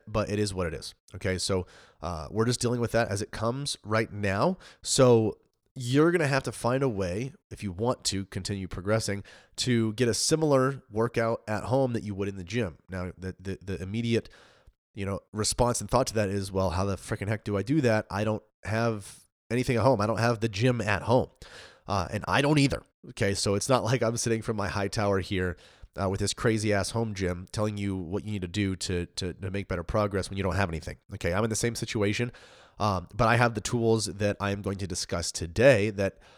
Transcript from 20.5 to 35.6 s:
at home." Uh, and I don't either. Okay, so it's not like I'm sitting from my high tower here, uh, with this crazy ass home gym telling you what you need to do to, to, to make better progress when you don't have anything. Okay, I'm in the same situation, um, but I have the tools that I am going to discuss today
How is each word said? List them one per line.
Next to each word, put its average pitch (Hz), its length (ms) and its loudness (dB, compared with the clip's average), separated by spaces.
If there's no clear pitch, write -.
at 101 220 0
home." 117 260 4
Uh, 95 240 0
and 101 160 -4
I 101 140 4
don't 147 180 4
either. - 240 4
Okay, 101 240 0
so 98 200 0
it's 101 140 0
not 120 160 4
like 120 180 2
I'm 117 140 0
sitting 113 240 0
from 107 160 -4
my 101 120 -2
high 101 200 -2
tower 101 320 2
here, 90 380 -2
uh, 98 80 0
with 95 100 -2
this 98 140 0
crazy 110 400 2
ass 98 180 0
home 113 240 -2
gym 90 380 -4
telling 107 240 -2
you 101 180 -2
what 92 300 -4
you 107 80 -6
need 101 100 -4
to 90 60 -4
do 98 260 0
to, 87 320 -4
to, - 280 -6
to 95 160 -8
make 98 180 -6
better 87 160 -4
progress 101 440 0
when 98 100 -8
you 98 40 0
don't 90 140 0
have 98 140 0
anything. - 260 -6
Okay, 87 200 -2
I'm 101 120 2
in 113 60 0
the 107 60 -2
same 117 200 -2
situation, 110 560 -2
um, 95 340 2
but 113 140 2
I 113 80 6
have 117 180 4
the 107 60 -6
tools 113 460 2
that 101 340 -2
I 101 100 -2
am 101 120 -4
going 98 160 -4
to 95 100 -6
discuss 87 420 -4
today 107 600 4